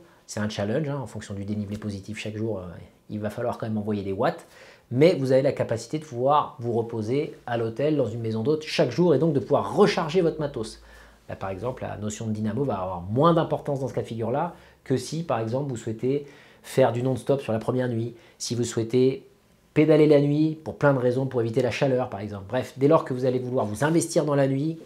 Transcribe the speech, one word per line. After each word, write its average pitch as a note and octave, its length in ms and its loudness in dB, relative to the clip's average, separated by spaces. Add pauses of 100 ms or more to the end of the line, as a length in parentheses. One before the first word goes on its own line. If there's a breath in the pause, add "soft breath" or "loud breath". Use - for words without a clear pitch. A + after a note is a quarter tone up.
(280 loud breath)
c'est - 100 -10
un G#2+ 100 -2
challenge, A2+ 400 -4
hein, C#3+ 140 -6
en A2 40 -10
fonction G#2 280 -12
du G2 100 -8
dénivelé G#2 340 -6
positif G#2 380 -8
chaque G#2 200 -8
jour, G#2+ 240 -4
euh, - 20 -10 (480)
il G#2+ 80 -6
va G#2+ 100 -4
falloir A#2+ 300 -6
quand B2 80 -6
même A2 100 -2
envoyer G#2 280 -2
des G2 80 -4
watts, C3 340 -2 (460 loud breath)
mais C#3+ 220 6
vous C3 180 0
avez C3 100 6
la C3+ 100 2
capacité A#2 460 -4
de D#3 60 -10
pouvoir C3 560 0
vous A#2 120 -2
reposer A2+ 640 -2 (120)
à A#2+ 100 -2
l'hôtel, B2 400 0
dans B2+ 100 2
une A2+ 140 -6
maison A2 240 -2
d'hôte D#3 180 0
chaque C#3+ 300 0
jour, E3 240 4
et - 20 0
donc D#3+ 140 2
de - 80 2
pouvoir B2+ 340 0
recharger F3 460 4
votre E3 180 0
matos. B2 420 -6 (480 loud breath)
Là, - 60 -10
par G2 160 -8
exemple, G#2+ 320 -8
la G2 140 -8
notion G#2+ 320 -6
de G#2+ 40 -4
dynamo G#2+ 300 -4
va B2 140 -2
avoir F#2 260 -6
moins C3+ 320 4
d'importance D3 460 -2
dans C3 80 -4
ce A2 60 -10
cas A#2+ 80 -2
de - 40 -10
figure-là B2 480 -4 (300 loud breath)
que - 120 2
si, E3 280 -6
par A#2+ 160 -2
exemple, B2+ 280 -4
vous B2 80 -6
souhaitez B2 480 -4 (380 loud breath)
faire B2+ 300 4
du A#2+ 100 -2
non-stop C3 400 0
sur A2 100 -2
la A2 60 0
première B2 300 -2
nuit, A#2 260 -4 (240 loud breath)
si - 160 -6
vous A#2 100 0
souhaitez B2 640 0 (480)
pédaler D3+ 320 8
la C#3+ 140 8
nuit D3+ 420 2
pour G#2 140 -10
plein C#3+ 180 4
de C3 40 2
raisons, B2+ 280 2
pour B2+ 140 -2
éviter A2+ 200 0
la A#2+ 120 2
chaleur, B2+ 360 0
par G2+ 120 -8
exemple. G2+ 280 -8
Bref, B2 280 -4
dès C3 100 4
lors D#3 180 6
que - 80 -6
vous B2+ 120 -2
allez B2+ 160 0
vouloir B2 260 -2
vous G#2 180 -2
investir D#3+ 400 2
dans C#3+ 120 0
la C#3 100 4
nuit, D3 400 -2